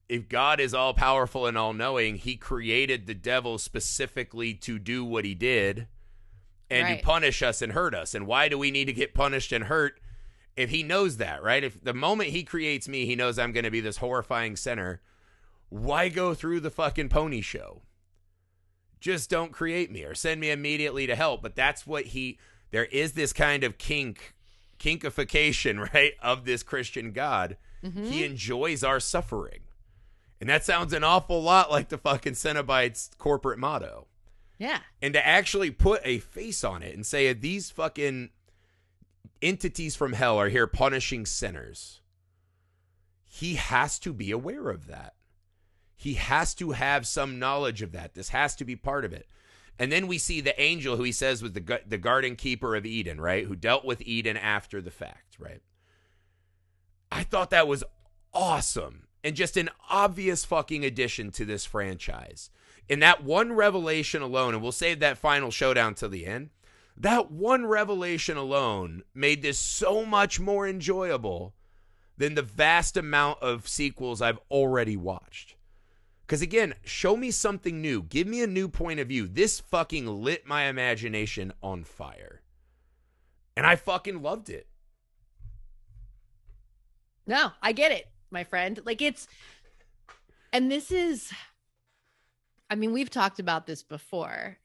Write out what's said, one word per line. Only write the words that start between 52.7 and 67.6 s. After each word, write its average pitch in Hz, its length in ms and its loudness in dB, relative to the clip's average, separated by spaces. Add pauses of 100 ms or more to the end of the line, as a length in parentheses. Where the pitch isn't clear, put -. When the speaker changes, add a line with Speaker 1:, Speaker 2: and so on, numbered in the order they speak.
Speaker 1:
of 104 100 -4
Eden, 92 360 -6
right? 92 240 2
Who 98 100 -6
dealt 120 300 0
with 127 180 -4
Eden 113 340 -2
after 104 440 -2
the 87 100 -12
fact, - 480 -18
right? - 220 -16 (1500)
I 170 120 -4
thought 185 260 0
that 165 180 6
was 143 160 0 (500)
awesome 113 720 0 (160)
and 156 120 -2
just 175 220 0
an 165 120 2 (200)
obvious 190 560 2
fucking 151 400 -2
addition 117 460 -2
to 110 140 -6
this 104 200 -6
franchise. 92 840 -6 (400)
In 143 120 2
that 165 220 10
one 208 300 2
revelation 165 680 2
alone, 127 320 2
and 110 80 -2
we'll 123 80 -2
save 170 300 -2
that 139 160 2
final 139 340 2
showdown 120 420 2
till - 160 -6
the 87 160 -8
end, 123 240 -8 (480)
that 208 340 2
one 233 340 2